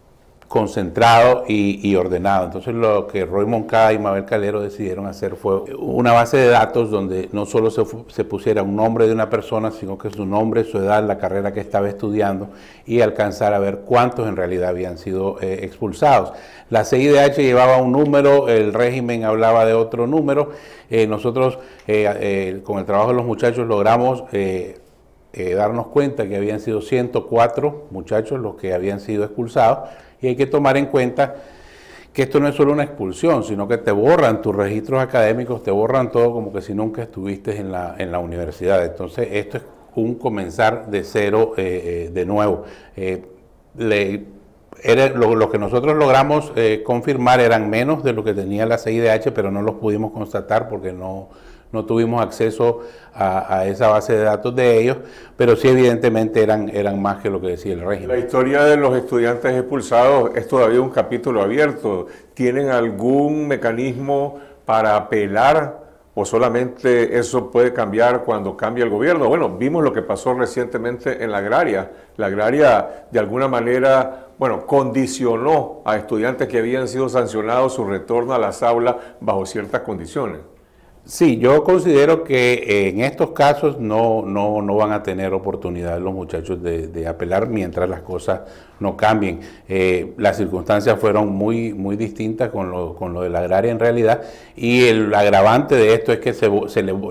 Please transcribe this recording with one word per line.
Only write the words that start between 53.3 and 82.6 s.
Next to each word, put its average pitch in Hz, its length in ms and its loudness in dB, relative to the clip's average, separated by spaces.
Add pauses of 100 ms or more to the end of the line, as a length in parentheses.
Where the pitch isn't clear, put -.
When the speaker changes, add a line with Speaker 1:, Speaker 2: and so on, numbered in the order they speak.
Speaker 1:
a 95 80 0
esa 101 200 0
base 107 260 2
de 107 100 2
datos 107 320 0
de 120 260 4
ellos, 127 160 0 (400)
pero 117 180 6
sí 135 140 2
evidentemente 113 760 4
eran, 107 260 0
eran 101 320 -2
más 98 200 -2
que 107 80 -2
lo 95 100 -4
que 92 80 -6
decía 90 260 -6
el 85 80 -6
régimen. 95 280 -6
Speaker 2:
La 123 80 0
historia 131 460 2
de 147 120 8
los 135 200 2
estudiantes 123 580 0
expulsados 127 800 2
es - 120 -4
todavía 123 340 4
un 131 80 -2
capítulo 123 520 -2
abierto. 110 640 -2 (260)
¿Tienen 131 360 0
algún 131 800 0
mecanismo 135 920 -2 (260)
para 110 320 2
apelar 113 800 2 (340)
o 101 120 -2
solamente 120 920 2
eso 120 340 -2
puede 120 200 4
cambiar 120 520 0
cuando 101 340 -4
cambie 117 260 -2
el 113 60 0
gobierno? 131 400 2
Bueno, 143 280 2
vimos 147 240 0
lo 139 120 2
que 110 80 -2
pasó 117 320 -2
recientemente 120 920 -4
en 113 80 -4
la 104 60 -2
agraria. 107 540 -2 (260)
La 110 80 -4
agraria, 110 840 2
de 113 100 0
alguna 120 280 -2
manera, 127 800 2 (100)
bueno, 120 280 -2
condicionó 131 1200 0
a 107 100 0
estudiantes 117 540 -2
que 120 100 0
habían 123 300 -2
sido 131 180 -2
sancionados 120 680 0
su 113 100 -4
retorno 117 480 -2
a 123 60 0
las 101 220 -2
aulas 117 360 2 (240)
bajo 98 240 -2
ciertas - 360 -6
condiciones. 90 600 -8 (640)
Speaker 1:
Sí, 135 360 2
yo 139 240 6
considero 160 600 4
que, 123 300 2
eh, 101 360 0